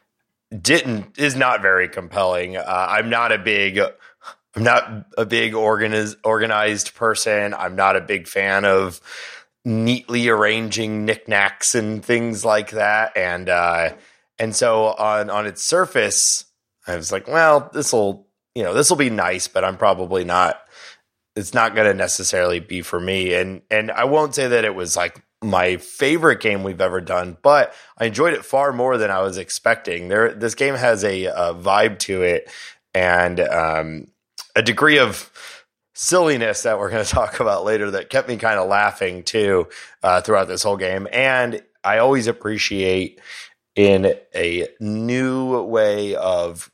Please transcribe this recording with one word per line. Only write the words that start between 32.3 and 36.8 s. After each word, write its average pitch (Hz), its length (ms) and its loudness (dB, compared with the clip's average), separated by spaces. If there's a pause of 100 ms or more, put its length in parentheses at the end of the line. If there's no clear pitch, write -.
and, 87 460 2
um, 80 640 -2 (500)
a 110 60 2
degree 127 360 4
of 113 320 0 (640)
silliness 143 680 0
that 110 160 0
we're 101 120 -4